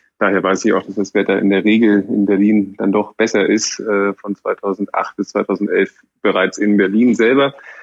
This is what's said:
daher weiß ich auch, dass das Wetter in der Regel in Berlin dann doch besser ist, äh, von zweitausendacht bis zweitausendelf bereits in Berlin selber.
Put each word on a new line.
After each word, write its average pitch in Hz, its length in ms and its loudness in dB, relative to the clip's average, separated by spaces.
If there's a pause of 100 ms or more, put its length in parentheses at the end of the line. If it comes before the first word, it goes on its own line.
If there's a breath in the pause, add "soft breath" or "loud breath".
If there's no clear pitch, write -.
(180 soft breath)
daher 98 240 0
weiß 95 220 0
ich 104 80 2
auch, 95 120 -2
dass 98 120 -10
das 98 180 -4
Wetter 98 240 0
in 101 120 2
der 98 140 0
Regel 104 440 4
in 101 180 0
Berlin 101 520 2
dann 98 120 -2
doch 104 240 -2
besser 110 340 0
ist, - 300 -2
äh, 101 360 -2
von 101 200 -8
zweitausendacht 98 800 -6
bis 101 120 -6
zweitausendelf 98 720 -2 (200)
bereits 95 380 -2
in 104 180 0
Berlin 107 380 2
selber. 135 400 2 (280 loud breath)